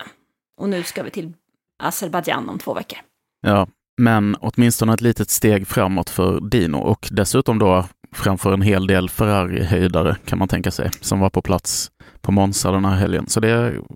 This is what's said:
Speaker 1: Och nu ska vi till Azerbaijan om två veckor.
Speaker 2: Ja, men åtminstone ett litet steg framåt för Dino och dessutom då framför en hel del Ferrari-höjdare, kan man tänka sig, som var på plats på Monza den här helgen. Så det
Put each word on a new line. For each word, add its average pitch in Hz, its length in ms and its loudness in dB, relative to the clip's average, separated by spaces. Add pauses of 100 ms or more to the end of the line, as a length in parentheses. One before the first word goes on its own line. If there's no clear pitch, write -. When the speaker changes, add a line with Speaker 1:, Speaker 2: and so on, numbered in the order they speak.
(600)
Speaker 1:
Och 196 80 -4
nu 180 140 -4
ska - 200 -10
vi 113 80 -10
till 170 220 -12 (500)
Azerbaijan 170 680 -6
om 185 100 -8
två - 140 -8
veckor. - 260 -10 (420)
Speaker 2:
Ja, 101 260 2 (340)
men 110 400 4
åtminstone 117 520 2
ett 110 80 0
litet 113 280 0
steg 101 380 2
framåt 92 420 -2
för 90 320 0
Dino 90 360 0
och 58 340 -2
dessutom 107 480 0
då 92 260 4 (300)
framför 95 380 0
en 98 80 2
hel 98 260 2
del 92 220 2
Ferrari-höjdare, 90 1040 0 (100)
kan 90 140 -2
man 95 80 0
tänka 92 240 -2
sig, - 200 -4 (100)
som - 180 -2
var 95 100 4
på - 120 -2
plats - 500 -4 (300)
på - 100 -2
Monza 98 400 2
den 98 140 2
här 98 100 2
helgen. 92 320 0
Så - 120 0
det 110 100 2 (460)